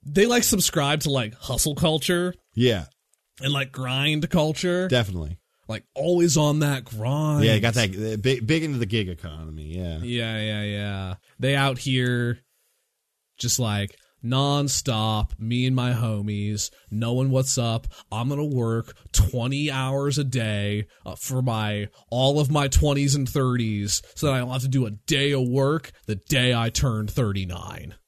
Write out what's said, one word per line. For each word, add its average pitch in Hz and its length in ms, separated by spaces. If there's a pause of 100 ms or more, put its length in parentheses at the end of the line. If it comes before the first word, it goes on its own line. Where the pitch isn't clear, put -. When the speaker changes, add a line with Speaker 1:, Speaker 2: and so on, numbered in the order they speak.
Speaker 1:
they, 170 220
like, 240 180
subscribe 151 580
to, 147 100
like, 120 240
hustle 139 400
culture. 170 580 (220)
Speaker 2:
Yeah. 110 300 (560)
Speaker 1:
And, 139 120
like, 135 180
grind 135 600
culture. 175 560
Speaker 2:
Definitely. 90 500 (300)
Speaker 1:
Like, 110 160 (100)
always 170 440
on 151 220
that 143 260
grind. 143 600
Speaker 2:
Yeah, 110 80
you 104 80
got 113 140
that, 113 200
uh, 110 220
big, 117 300
big 160 160
into 143 160
the 113 80
gig 104 220
economy, 78 680
yeah. 85 240
Speaker 1:
Yeah, 113 400
yeah, 107 220
yeah. 101 520 (240)
They 135 160
out 139 220
here 123 640 (960)
just, - 220
like, 104 360 (300)
nonstop, 127 1120
me 120 260
and 131 100
my 123 180
homies, 104 800 (180)
knowing 120 420
what's 131 260
up. 117 300 (240)
I'm 120 180
gonna 143 160
work 113 500 (180)
twenty 139 580
hours 135 480
a 143 40
day, 107 640 (200)
uh, - 100
for 131 260
my, 107 460 (240)
all 135 280
of 143 120
my 143 160
twenties 139 480
and 139 120
thirties 117 760 (100)
so - 140
that 139 60
I 131 60
don't 123 120
have 127 100
to 135 60
do 131 180
a 104 60
day 139 400
of 131 160
work 139 440 (140)
the 107 120
day 123 360
I 117 160
turn 110 380
thirty-nine. 95 880 (120)